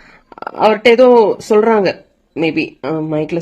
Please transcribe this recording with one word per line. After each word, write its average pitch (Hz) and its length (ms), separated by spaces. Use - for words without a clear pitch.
அவர்ட்ட 214 320
ஏதோ 233 500
சொல்றாங்க, 214 560
maybe, 156 500
அ, 135 40
மைக்ல 156 520